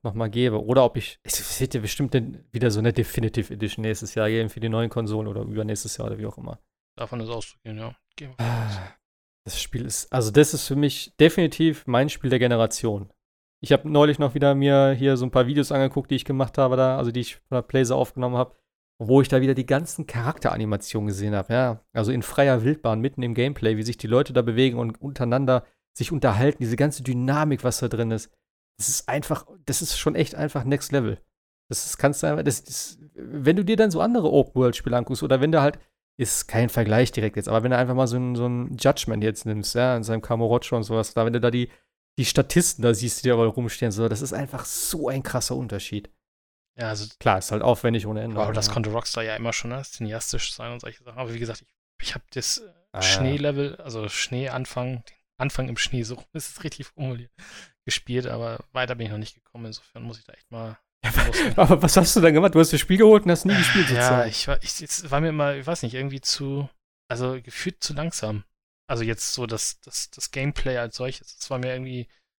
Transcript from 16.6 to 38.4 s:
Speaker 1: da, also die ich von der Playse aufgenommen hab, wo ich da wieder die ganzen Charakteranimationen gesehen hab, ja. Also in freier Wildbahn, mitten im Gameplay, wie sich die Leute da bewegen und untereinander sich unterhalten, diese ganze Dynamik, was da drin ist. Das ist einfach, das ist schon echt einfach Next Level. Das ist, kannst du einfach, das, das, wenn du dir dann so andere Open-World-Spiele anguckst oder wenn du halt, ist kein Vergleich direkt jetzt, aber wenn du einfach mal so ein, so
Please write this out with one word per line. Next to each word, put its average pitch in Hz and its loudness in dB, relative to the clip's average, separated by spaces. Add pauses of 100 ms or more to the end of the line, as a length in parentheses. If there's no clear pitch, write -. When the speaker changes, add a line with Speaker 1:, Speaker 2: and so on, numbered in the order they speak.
Speaker 1:
da, 131 4
also 120 -2
die 123 -2
ich - -8
von - -6
der 123 0
Playse 131 2
aufgenommen 123 -2
hab, 123 -2 (420)
wo 123 6
ich 131 4
da 135 4
wieder 135 4
die 127 -2
ganzen 143 -2
Charakteranimationen 110 -2
gesehen 104 -2
hab, 98 -2
ja. 120 0 (140)
Also 113 0
in 127 0
freier 131 2
Wildbahn, 120 0
mitten 127 -4
im 120 -4
Gameplay, 117 0
wie 107 -2
sich 117 -6
die - -8
Leute 127 2
da 123 4
bewegen 120 2
und 117 -4
untereinander 131 0 (320)
sich - -4
unterhalten, 131 2
diese 120 -2
ganze 143 0
Dynamik, 131 0
was 120 0
da 127 -2
drin 113 -2
ist. 110 -6 (480)
Das - -4
ist - -4
einfach, - -4 (200)
das - -2
ist - -4
schon - 0
echt 151 0
einfach 147 -4
Next 139 -2
Level. 113 0 (500)
Das - -6
ist, - -8
kannst 143 0
du 160 2
einfach, 151 -2
das, 139 0
das, - -12 (140)
wenn 143 0
du 202 0
dir 220 2
dann 214 4
so 160 -2
andere 220 2
Open-World-Spiele 127 2
anguckst 120 -2
oder 135 2
wenn 151 2
du 160 6
halt, 147 2 (380)
ist - -4
kein 117 2
Vergleich 113 2
direkt 107 -2
jetzt, 104 -4
aber 113 2
wenn 123 2
du 127 4
einfach 127 2
mal 131 2
so 117 -2
ein, 123 -2
so 120 0